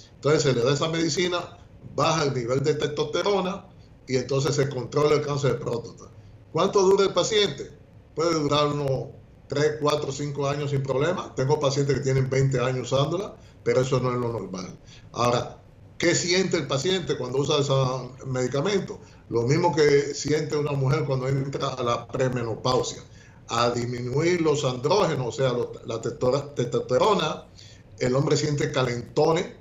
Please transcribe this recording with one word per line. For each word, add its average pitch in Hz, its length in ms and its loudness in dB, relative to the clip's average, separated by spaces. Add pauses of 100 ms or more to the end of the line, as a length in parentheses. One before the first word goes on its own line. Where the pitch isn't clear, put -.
(140)
Entonces 143 280 2
se 135 120 4
le 117 80 0
da 131 100 4
esa 156 160 0
medicina, 165 680 -2 (360)
baja 156 300 2
el 139 100 0
nivel 127 280 -2
de 151 120 2
testosterona 175 920 -2 (400)
y 127 100 -2
entonces 135 380 0
se 139 140 0
controla 139 480 0
el 135 60 2
cáncer 139 300 0
de - 60 -4
próstata. - 520 -8 (420)
¿Cuánto 196 280 2
dura 196 240 6
el 185 80 0
paciente? 170 580 0 (440)
Puede 160 260 0
durar 147 280 2
unos 139 420 -2 (360)
tres, 147 340 0
cuatro, 147 300 0
cinco 139 380 -4
años 143 220 -2
sin 135 120 0
problema. 139 520 -2
Tengo 135 260 2
pacientes 139 360 2
que 127 60 -4
tienen 131 280 2
veinte 135 280 2
años 127 340 -2
usándola, 160 440 0 (260)
pero 120 200 2
eso 131 180 2
no 127 100 0
es 123 60 -2
lo 117 160 -2
normal. 92 460 -8 (340)
Ahora, - 480 0 (380)
¿qué 165 160 4
siente 180 420 0
el 147 100 -2
paciente 151 520 -2
cuando 123 200 -4
usa 147 200 2
ese 131 680 0
medicamento? 139 760 -2 (280)
Lo 117 140 0
mismo 156 320 2
que 143 400 4
siente 151 420 -2
una 143 160 -2
mujer 135 320 2
cuando 131 240 -2
entra 139 400 -2
a 127 140 -6
la 120 260 -2
premenopausia. 123 960 -2 (500)
A 120 180 4
disminuir 123 680 0
los 147 240 2
andrógenos, 139 600 0
o 110 60 -6
sea, 131 200 0
lo-, 120 200 -2 (120)
la 113 160 -6
testora-, 127 540 -2
testosterona, 151 920 0 (520)
el 127 160 0
hombre 143 220 2
siente 147 340 0
calentones, 135 760 0 (140)